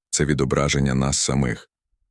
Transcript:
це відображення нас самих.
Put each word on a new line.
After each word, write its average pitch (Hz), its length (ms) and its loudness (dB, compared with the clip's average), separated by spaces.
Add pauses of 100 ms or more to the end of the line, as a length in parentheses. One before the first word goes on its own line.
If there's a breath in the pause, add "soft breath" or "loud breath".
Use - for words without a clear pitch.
це - 160 0
відображення 69 720 0
нас 67 220 0
самих. 67 520 -2 (420)